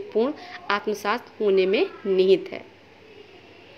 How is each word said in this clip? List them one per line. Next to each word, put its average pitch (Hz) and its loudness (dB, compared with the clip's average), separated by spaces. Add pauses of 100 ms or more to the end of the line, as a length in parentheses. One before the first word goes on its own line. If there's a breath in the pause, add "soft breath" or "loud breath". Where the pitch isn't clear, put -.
पूर्ण 240 0 (380 loud breath)
आत्मसात 208 -4
होने 190 4
में 220 2 (200)
निहित 185 4
है। - -12 (1120)